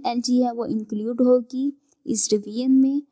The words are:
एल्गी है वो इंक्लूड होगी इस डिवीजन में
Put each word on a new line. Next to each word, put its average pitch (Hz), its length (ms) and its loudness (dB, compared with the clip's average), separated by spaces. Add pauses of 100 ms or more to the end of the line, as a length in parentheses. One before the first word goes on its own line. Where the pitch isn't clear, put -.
एल्गी 247 360 0
है 240 100 0
वो 233 140 -4
इंक्लूड 220 540 -4
होगी 254 600 0 (240)
इस - 240 -2
डिवीजन 214 420 0
में 269 400 4